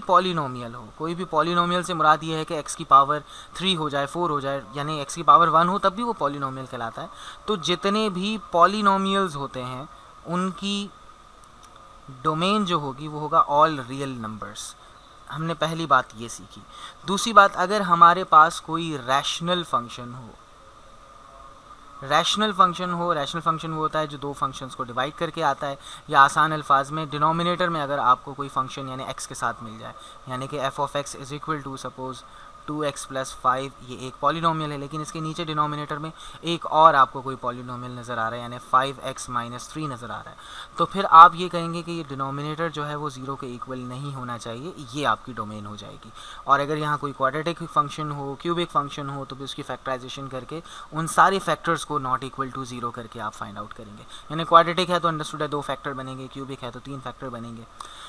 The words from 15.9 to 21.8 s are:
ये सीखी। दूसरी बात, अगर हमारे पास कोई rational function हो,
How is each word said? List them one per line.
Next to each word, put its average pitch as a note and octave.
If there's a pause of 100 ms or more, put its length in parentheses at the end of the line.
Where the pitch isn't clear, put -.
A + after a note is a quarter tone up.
ये A2+
सीखी। - (460)
दूसरी G3
बात, G3+
अगर F#3+
हमारे F3
पास D#3+
कोई D#3+
rational C#3+
function A#2+
हो, B2 (1700)